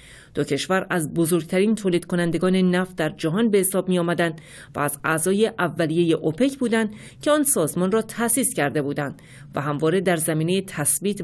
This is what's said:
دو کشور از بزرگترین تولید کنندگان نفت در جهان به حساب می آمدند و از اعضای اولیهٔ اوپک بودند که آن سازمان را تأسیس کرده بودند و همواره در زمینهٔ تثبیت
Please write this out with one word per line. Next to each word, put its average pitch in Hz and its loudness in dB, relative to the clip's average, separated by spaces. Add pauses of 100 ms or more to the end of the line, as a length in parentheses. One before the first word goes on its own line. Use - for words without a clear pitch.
(340)
دو 143 -2
کشور 185 -2
از 160 -2
بزرگترین 175 2
تولید 185 0
کنندگان 175 0
نفت 185 2
در 156 0
جهان 180 0
به 202 4
حساب 185 0
می 180 2
آمدند 170 0 (340)
و - -4
از 143 -2
اعضای 180 0
اولیهٔ 165 2
اوپک 254 0
بودند 226 0 (280)
که 302 2
آن 302 4
سازمان 185 0
را 220 2
تأسیس 233 0
کرده 143 0
بودند 143 -6 (320)
و 147 -4
همواره 151 0
در 180 2
زمینهٔ 165 0
تثبیت 190 -2